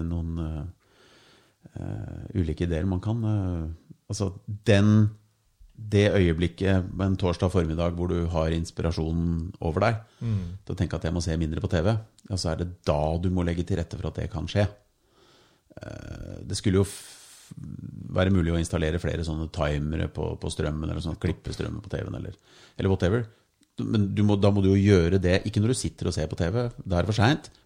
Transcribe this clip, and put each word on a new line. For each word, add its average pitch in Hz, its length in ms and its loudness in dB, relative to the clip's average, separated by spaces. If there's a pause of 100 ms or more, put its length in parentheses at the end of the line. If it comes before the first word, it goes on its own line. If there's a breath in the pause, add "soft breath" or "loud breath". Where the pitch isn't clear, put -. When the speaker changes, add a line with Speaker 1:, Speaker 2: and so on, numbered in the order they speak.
Speaker 1:
noen, 82 320 -4
eh, - 1400 -14
eh, 50 440 -10 (120)
ulike 80 260 0
ideer 85 220 0
man 90 160 -2
kan, 110 240 -2
eh, 87 680 -2 (100)
altså, 101 240 -2 (340)
den, 107 460 6 (640)
det 104 400 2
øyeblikket 90 760 2
på 90 160 -4
en 95 140 2
torsdag 87 340 2
formiddag 85 460 0
hvor 87 100 0
du 87 220 0
har 80 240 2
inspirasjonen 82 960 -2 (100)
over 82 240 0
deg, 110 160 0 (160 soft breath)
Speaker 2:
Mm. 98 480 -4
Speaker 1:
til - 100 -6
å 92 40 -10
tenke 85 180 0
at - 80 -6
jeg 82 100 0
må 87 80 0
se 80 140 -2
mindre 80 260 -2
på 80 80 -4
T 82 120 2
V, 101 100 2 (380)
ja, 98 60 -4
så 85 140 -2
er 80 60 -2
det 87 140 -4 (140)
da 76 160 0 (180)
du 90 120 0
må 90 140 0
legge 85 220 -2
til 87 120 -2
rette 85 200 -6
for 80 100 -6
at 76 80 -8
det 82 140 -6
kan 80 160 -6
skje. 101 180 2 (1120 soft breath)
Eh, 50 640 -14
det 95 160 -6
skulle 95 220 4
jo 95 60 4
f-, - 640 -18 (580)
være 92 240 4
mulig 85 180 4
å 85 60 2
installere 82 420 0
flere 80 240 -4
sånne 80 260 -4
timere 76 600 -2
på, 82 300 -6
på 82 100 -6
strømmen, 78 400 -4
eller 82 140 -6
sånn 80 160 -6
klippestrømmen - 640 -6
på - 80 -10
T 73 100 -4
V-en, 67 160 -8
eller, - 160 -10 (440 soft breath)
eller 95 140 0
whatever. 98 340 0 (520 soft breath)
Men 107 320 0
du 101 160 2
må, 104 100 6
da 101 140 6
må 101 100 2
du 95 120 6
jo 98 80 6
gjøre 95 420 6
det, 90 140 4 (100)
ikke 104 160 0
når 113 80 2
du - 80 0
sitter - 320 -4
og 85 60 -4
ser 78 100 -2
på - 120 -8
T 85 120 0
V, 120 140 -2 (180)
da 90 160 0
er 87 80 2
det 107 60 0
for 104 80 0
sent. 135 260 4 (200 soft breath)